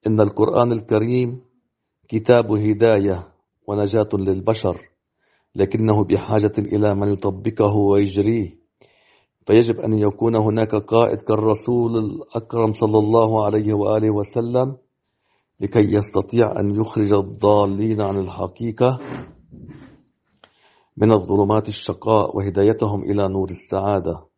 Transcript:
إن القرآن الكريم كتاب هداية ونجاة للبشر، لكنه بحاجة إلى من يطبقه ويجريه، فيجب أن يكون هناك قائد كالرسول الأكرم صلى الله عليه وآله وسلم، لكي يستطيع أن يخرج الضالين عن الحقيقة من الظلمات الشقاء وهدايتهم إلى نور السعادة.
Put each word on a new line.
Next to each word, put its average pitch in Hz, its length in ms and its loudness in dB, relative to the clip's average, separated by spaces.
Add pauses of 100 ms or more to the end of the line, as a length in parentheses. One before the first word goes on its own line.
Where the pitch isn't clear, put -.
إن 110 120 2
القرآن 110 520 2
الكريم 120 680 -2 (680)
كتاب 113 420 2
هداية 104 760 2 (400)
ونجاة 104 460 -2
للبشر، 98 640 -2 (800)
لكنه 107 480 0
بحاجة 104 540 0
إلى 104 380 0
من 101 180 -2
يطبقه 101 600 -2
ويجريه، 101 840 0 (880)
فيجب 110 340 4
أن 110 140 -2
يكون 107 420 0
هناك 110 400 0
قائد 110 460 0
كالرسول 113 760 0
الأكرم 113 760 -4
صلى 107 260 2
الله 110 460 2
عليه 104 280 0
وآله 107 380 0
وسلم، 120 640 -2 (840)
لكي 104 340 2
يستطيع 104 680 0
أن 101 160 0
يخرج 107 380 0
الضالين 104 880 0
عن 98 160 -2
الحقيقة 113 840 -4 (2000)
من 113 140 4
الظلمات 101 560 2
الشقاء 104 680 -2
وهدايتهم 101 680 0
إلى 101 240 0
نور 95 220 -2
السعادة. 95 760 -4 (120)